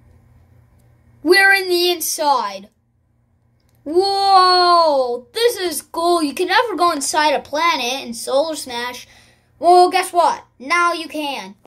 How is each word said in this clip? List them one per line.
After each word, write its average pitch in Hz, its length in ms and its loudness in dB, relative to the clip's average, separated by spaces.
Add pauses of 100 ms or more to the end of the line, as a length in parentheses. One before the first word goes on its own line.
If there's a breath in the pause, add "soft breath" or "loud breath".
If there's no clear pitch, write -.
(1200)
We're 392 300 4
in 381 160 0
the 349 220 0
inside. 254 800 -4 (1120)
Whoa, 349 1500 2
this 466 240 0
is 349 260 -6
cool. 339 400 0
You 285 120 -4
can 359 140 -4
never 427 280 0
go 349 160 2
inside 302 400 -2
a 247 80 -2
planet 277 680 -4
in 233 60 -12
Solar 277 420 -4
Smash. 247 520 -10 (520 soft breath)
Well, 359 320 6
guess 359 220 -4
what? 320 320 0 (140)
Now 339 340 -2
you 330 160 -10
can. 254 460 -10 (120)